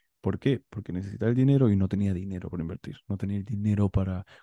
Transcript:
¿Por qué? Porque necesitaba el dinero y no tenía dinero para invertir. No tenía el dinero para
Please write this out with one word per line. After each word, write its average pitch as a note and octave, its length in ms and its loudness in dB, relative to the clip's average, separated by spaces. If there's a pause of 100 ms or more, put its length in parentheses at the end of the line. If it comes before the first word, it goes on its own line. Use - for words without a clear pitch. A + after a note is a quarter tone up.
(200)
¿Por - 200 -2
qué? C#3 300 0
Porque G2+ 220 -10
necesitaba G2 380 -4
el A#2+ 60 2
dinero C3+ 340 6
y G2+ 80 6
no F#2+ 100 4
tenía G2 260 0
dinero F#2 360 -6
para F2 120 -6
invertir. - 360 -8 (100)
No G2+ 100 -4
tenía G2+ 200 -4
el G2 80 -6
dinero G2+ 420 0
para F#2+ 380 -2 (180)